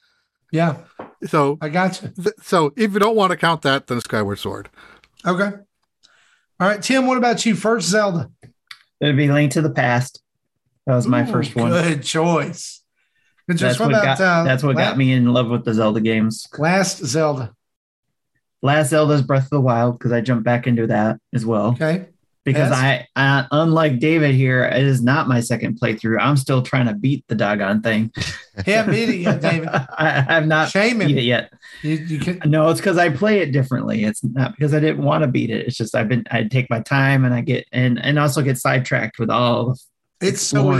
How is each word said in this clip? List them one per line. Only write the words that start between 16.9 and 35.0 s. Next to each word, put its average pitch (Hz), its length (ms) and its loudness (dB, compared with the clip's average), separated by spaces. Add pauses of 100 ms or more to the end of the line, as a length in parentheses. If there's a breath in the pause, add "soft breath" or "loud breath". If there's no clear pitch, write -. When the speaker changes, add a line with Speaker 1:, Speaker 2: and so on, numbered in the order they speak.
Speaker 1:
Zelda. 135 500 -2 (1080)
Speaker 3:
Last 143 280 2
Zelda's 151 320 2
Breath 135 220 0
of - 60 -12
the 147 100 0
Wild, 120 400 2
'cause 135 120 -2
I 120 80 2
jumped 117 240 -2
back 120 220 0
into 117 220 0
that 110 300 0 (140)
as 113 140 -2
well. 107 240 0
Speaker 1:
Okay. 160 360 -2 (360)
Speaker 3:
Because 139 280 2
Speaker 1:
Yes. 127 80 2
Speaker 3:
I, 131 280 0 (100)
I, 135 340 2
unlike 156 500 2
David 151 340 2
here, 127 300 2
it - 180 0
is 135 200 2
not 139 260 2
my 123 120 2
second 117 380 -4
playthrough. 110 400 -2
I'm 135 200 2
still 131 240 0
trying 127 240 0
to 107 80 -2
beat 131 340 -2
the 113 60 -4
doggone 104 480 0
thing. 113 280 0 (260 loud breath)
Speaker 1:
<laughs> - 300 -12
Haven't 208 280 2
beat 226 160 0
it 190 60 0
yet, 175 260 -2
David. 165 260 0
Speaker 3:
<laughs> - 300 -4
I 147 240 0
have 156 240 2
not 156 240 2
Speaker 1:
Shame 220 320 0
him. 165 60 2
Speaker 3:
beat 139 100 2
it 123 60 0
yet. 120 280 -2 (300 loud breath)
Speaker 1:
You, 156 140 -2
you 156 220 -6
can 180 280 -4
Speaker 3:
No, 156 240 4
it's 160 100 0
'cause 180 160 0
I 175 140 4
play 202 300 2
it 147 120 -2
differently. 110 520 -2
It's 107 200 -4
not 131 320 -2
because 147 160 0
I 151 80 2
didn't 147 240 0